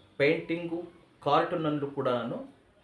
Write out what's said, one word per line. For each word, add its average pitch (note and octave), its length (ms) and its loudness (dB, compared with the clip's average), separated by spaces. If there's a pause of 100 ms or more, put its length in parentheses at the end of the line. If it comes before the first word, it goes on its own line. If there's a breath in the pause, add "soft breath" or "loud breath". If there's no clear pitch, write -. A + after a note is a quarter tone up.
(160)
ಪೇಂಟಿಂಗು, E3 640 0 (400)
ಕಾರ್ಟೂನಲ್ಲೂ D3+ 680 2
ಕೂಡ C3 180 -2
ನಾನು B2 380 -2 (360)